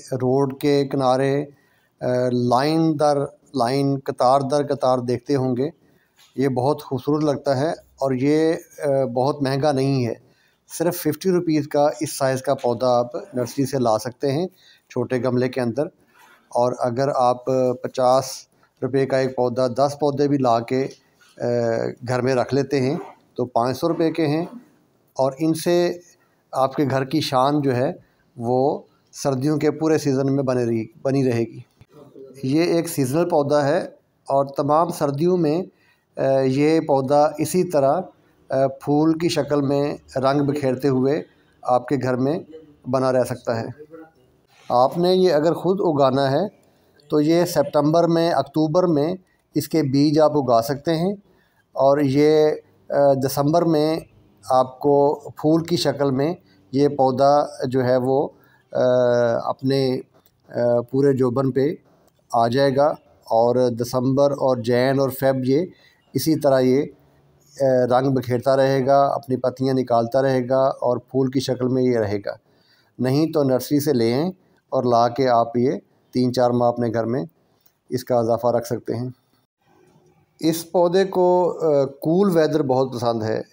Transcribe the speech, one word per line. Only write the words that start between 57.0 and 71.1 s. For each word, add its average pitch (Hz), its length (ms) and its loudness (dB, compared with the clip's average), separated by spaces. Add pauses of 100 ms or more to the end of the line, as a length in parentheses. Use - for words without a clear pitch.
जो 127 140 0
है 127 160 2
वो, 135 360 0 (400)
अ, 127 100 0 (640)
अपने, 131 500 -2
अ, - 40 -8 (580)
पूरे 120 540 0
जोबन 131 380 0
पे 139 260 -2 (580)
आ 117 120 2
जाएगा 139 500 0 (340)
और 120 380 2
दिसंबर 127 600 0
और 131 300 -2
जैन 123 380 0
और 135 120 0
फेब 135 340 0
ये 147 260 0 (440)
इसी 156 200 0
तरह 139 220 2
ये, 127 240 2
अ, - 120 -8 (680)
रंग 131 540 2
बिखेरता 123 400 0
रहेगा, 135 500 2
अपनी - 300 -4
पत्तियाँ 131 400 -2
निकालता 120 440 0
रहेगा 131 400 0
और 123 420 -2 (100)